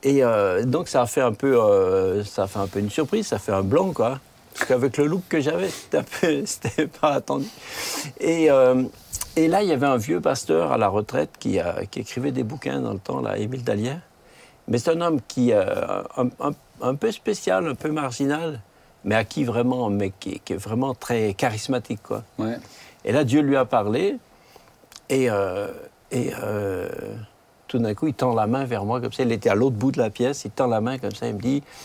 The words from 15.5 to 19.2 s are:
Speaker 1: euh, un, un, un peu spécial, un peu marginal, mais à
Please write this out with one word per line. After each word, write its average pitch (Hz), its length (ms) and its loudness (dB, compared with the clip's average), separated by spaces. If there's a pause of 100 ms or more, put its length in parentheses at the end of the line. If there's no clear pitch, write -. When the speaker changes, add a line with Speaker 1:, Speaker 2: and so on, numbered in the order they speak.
Speaker 1:
euh, 98 120 4 (520)
un, 127 100 2 (120)
un, 143 120 -2 (300)
un 127 140 0
peu 214 160 0
spécial, 190 560 0
un 135 80 -2
peu 156 140 -6
marginal, 147 720 -2 (420)
mais 104 120 0
à 110 100 4